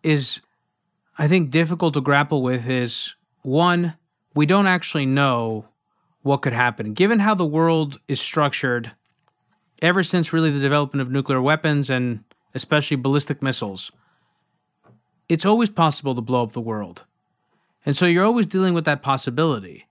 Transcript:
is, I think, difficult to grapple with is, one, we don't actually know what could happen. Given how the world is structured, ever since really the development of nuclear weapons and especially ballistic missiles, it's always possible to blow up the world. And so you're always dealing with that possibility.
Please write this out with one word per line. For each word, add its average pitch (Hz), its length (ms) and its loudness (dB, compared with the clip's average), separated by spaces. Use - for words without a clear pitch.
is, 147 380 0
I 151 100 0
think, 160 240 2
difficult 165 420 0
to 147 80 -2
grapple 143 400 0
with 127 260 -2
is, 123 480 -4
one, 170 520 2
we 147 120 2
don't 196 220 4
actually 165 380 -2
know 120 600 0
what 139 140 2
could 135 160 -2
happen. 117 400 -2
Given 208 260 2
how 208 160 2
the 180 100 -2
world 156 640 0
is 135 120 -4
structured, 123 720 -2
ever 180 220 2
since 170 300 0
really 160 180 2
the 143 80 -2
development 139 420 0
of 127 100 -4
nuclear 135 300 0
weapons 147 480 0
and 123 340 -2
especially 143 440 -2
ballistic 139 440 -2
missiles, 110 500 -6
it's 165 160 0
always 214 240 2
possible 143 460 0
to 123 60 -4
blow 120 220 0
up 113 80 -6
the 123 80 -10
world. 107 460 -10
And 143 100 0
so 180 100 2
you're 175 200 4
always 226 220 2
dealing 190 260 0
with 165 120 -2
that 147 180 0
possibility. 131 880 -2